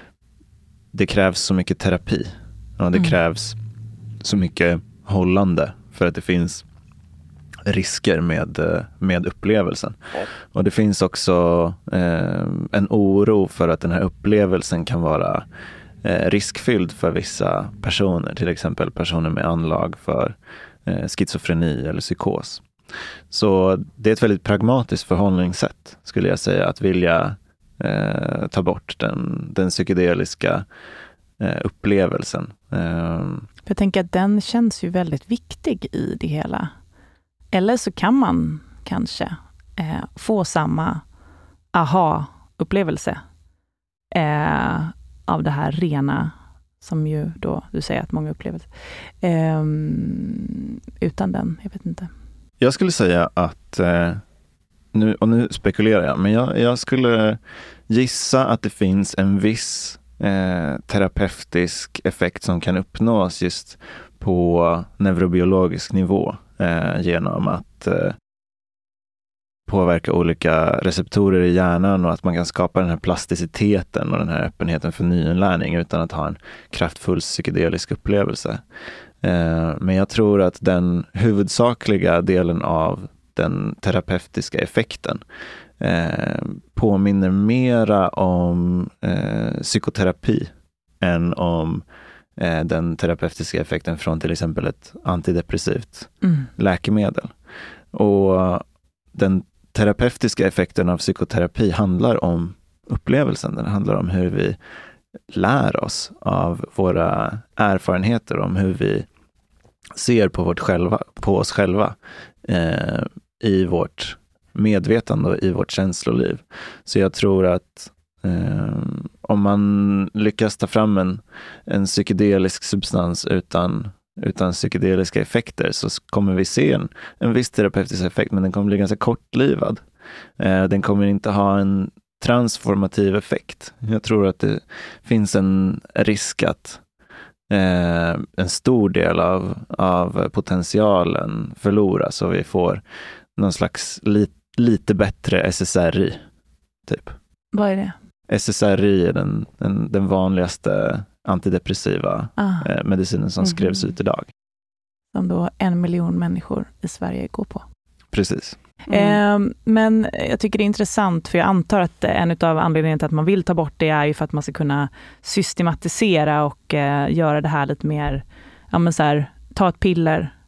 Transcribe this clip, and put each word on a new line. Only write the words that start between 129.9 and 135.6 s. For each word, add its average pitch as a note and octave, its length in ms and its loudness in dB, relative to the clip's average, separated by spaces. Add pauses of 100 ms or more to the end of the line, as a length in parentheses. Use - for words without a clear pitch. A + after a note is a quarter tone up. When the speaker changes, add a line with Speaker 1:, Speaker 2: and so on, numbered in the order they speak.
Speaker 1:
Eh, F#2+ 280 2
den F#2+ 180 0
kommer G2+ 240 2
inte G2+ 240 0
ha G2+ 280 2
en G2 320 0 (340)
transformativ G#2 920 2
effekt. - 640 -6
Jag A2 240 -2
tror G#2 240 2
att F#2 120 0
det G#2 220 0 (420)
finns G#2+ 340 0
en F#2+ 440 2 (140)